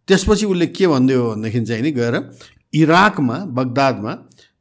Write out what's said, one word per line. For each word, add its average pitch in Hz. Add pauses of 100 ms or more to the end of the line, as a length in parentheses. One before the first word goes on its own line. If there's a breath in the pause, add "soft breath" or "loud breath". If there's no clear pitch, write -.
त्यसपछि 202
उसले 175
के 185
भनिदियो 127
भनेदेखि 110
चाहिँ 110
नि 156
गएर 120 (420 loud breath)
इराकमा, 160
बगदादमा, 127 (480 soft breath)